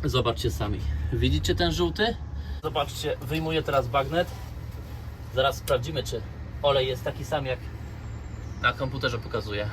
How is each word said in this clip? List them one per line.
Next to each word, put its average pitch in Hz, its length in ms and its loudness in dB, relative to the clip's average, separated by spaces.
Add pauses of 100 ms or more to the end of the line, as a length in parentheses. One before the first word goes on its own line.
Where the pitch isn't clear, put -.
Zobaczcie 127 480 2
sami. 104 280 0 (340)
Widzicie 123 420 4
ten 175 160 4
żółty? 180 440 2 (480)
Zobaczcie, 151 580 0
wyjmuję 160 420 0
teraz 135 240 2
bagnet. 139 400 2 (1080)
Zaraz 131 220 4
sprawdzimy, 135 460 0
czy 113 180 -4 (420)
olej 139 240 6
jest 127 160 -2
taki 139 220 -4
sam, 147 200 0
jak 127 140 -2 (1000)
na 120 120 6
komputerze 127 440 0
pokazuje. 107 560 -2